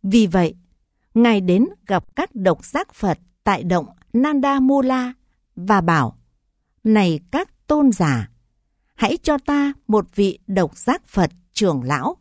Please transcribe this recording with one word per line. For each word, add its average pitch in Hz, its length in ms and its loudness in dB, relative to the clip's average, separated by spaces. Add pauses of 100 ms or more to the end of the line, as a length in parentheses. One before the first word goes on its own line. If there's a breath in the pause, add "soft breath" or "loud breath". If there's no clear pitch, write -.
Vì 208 240 4
vậy, 170 280 0 (580)
Ngài 226 280 2
đến 180 240 2 (220)
gặp - 280 -4
các 330 200 -6
độc 185 300 -2
giác - 280 -8
Phật 185 260 -4 (240)
tại 196 200 -2
động 175 240 -2 (260)
Nanda 277 460 0
Mula 262 540 0 (420)
và 190 260 0
bảo, 160 360 0 (680)
"Này 196 360 2 (120)
các - 360 -8
tôn 302 240 2
giả, 135 380 -2 (680)
hãy 262 280 -2
cho 302 140 0
ta 285 360 -2 (140)
một 208 280 -2
vị 196 320 0
độc 185 300 -2
giác - 300 -4
Phật - 240 -2 (220)
trưởng 156 300 -2
lão. 143 380 -4